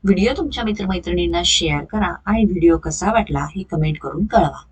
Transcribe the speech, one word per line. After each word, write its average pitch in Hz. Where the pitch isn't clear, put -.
व्हिडिओ 196
तुमच्या 285
मित्रमैत्रिणींना 180
शेअर 151
करा 196
आणि 220
व्हिडिओ 170
कसा 165
वाटला 147
हे 185
कमेंट 156
करून 160
कळवा. 165